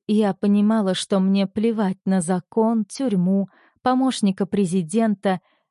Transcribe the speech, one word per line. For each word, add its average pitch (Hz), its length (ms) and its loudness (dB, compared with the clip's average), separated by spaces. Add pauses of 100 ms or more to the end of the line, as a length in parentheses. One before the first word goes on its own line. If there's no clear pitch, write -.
я 208 260 2
понимала, 208 600 2
что 196 260 -2
мне 196 260 2
плевать 208 600 -2
на 190 160 2
закон, 214 640 -2
тюрьму, 196 640 -2 (320)
помощника 254 640 0
президента 196 960 -2 (280)